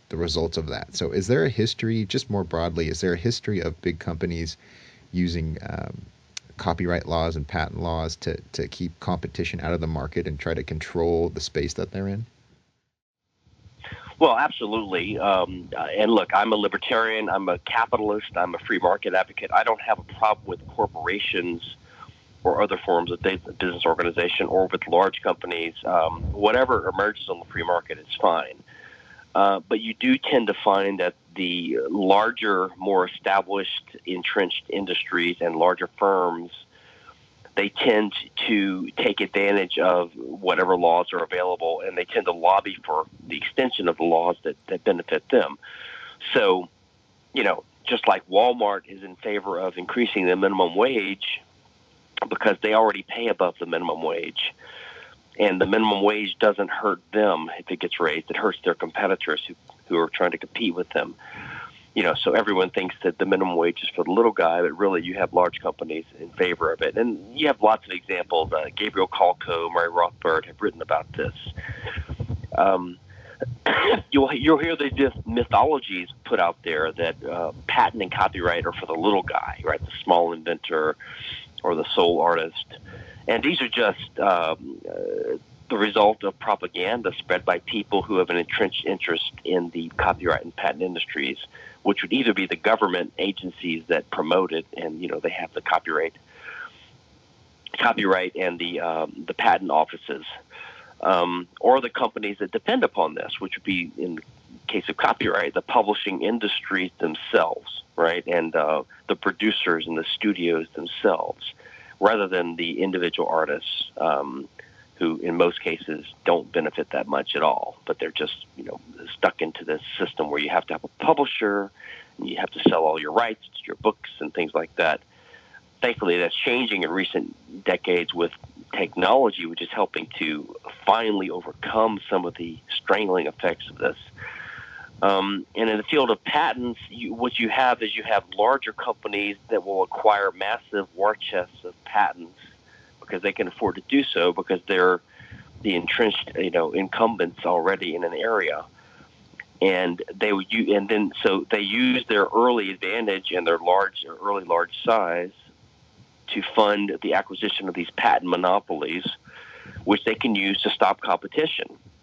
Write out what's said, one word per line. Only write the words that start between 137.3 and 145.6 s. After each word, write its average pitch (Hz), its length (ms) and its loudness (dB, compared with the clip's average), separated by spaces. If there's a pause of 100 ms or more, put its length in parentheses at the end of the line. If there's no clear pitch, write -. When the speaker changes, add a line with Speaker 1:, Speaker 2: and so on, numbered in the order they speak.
Speaker 2:
you - 120 0
have 123 340 2
is 104 140 -4
you 107 60 -8
have 104 200 0 (100)
larger 113 380 2
companies 101 640 -4 (140)
that 95 160 0
will 95 180 0
acquire 101 480 4
massive 101 640 -4
war 101 200 2
chests - 500 -6
of 87 80 -14 (100)
patents 87 560 -2 (640)
because 90 200 -8
they 98 120 -2
can 98 140 -2
afford 90 280 -2
to 92 120 -14
do 135 160 4
so 87 300 2
because 92 340 -2
they're 92 340 4 (600)